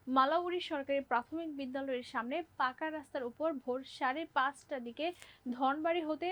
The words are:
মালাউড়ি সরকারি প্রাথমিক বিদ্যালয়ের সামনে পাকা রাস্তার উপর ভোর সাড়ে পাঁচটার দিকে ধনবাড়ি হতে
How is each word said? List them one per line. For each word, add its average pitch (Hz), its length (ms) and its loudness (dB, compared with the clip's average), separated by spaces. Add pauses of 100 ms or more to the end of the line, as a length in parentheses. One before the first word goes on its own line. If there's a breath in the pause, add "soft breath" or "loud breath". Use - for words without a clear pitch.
মালাউড়ি 320 540 4
সরকারি 277 400 0
প্রাথমিক 311 560 -2
বিদ্যালয়ের 269 460 -4
সামনে 247 340 -2 (200)
পাকা 262 300 0
রাস্তার 294 360 -6
উপর 247 300 -2
ভোর 254 320 -2
সাড়ে 277 360 -2 (120)
পাঁচটার 277 500 0
দিকে 240 220 -4 (460 loud breath)
ধনবাড়ি 302 500 2
হতে 311 300 0